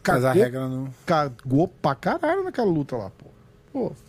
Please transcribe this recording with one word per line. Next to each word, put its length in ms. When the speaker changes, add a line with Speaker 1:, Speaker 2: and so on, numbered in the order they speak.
Speaker 1:
Mas 180
a 40
Speaker 2:
cagou, 140
Speaker 1:
regra 240
não 220
Speaker 2:
cagou 600
pra 260
caralho 500
naquela 240
luta 300
lá, 140
pô. 140
Pô, 220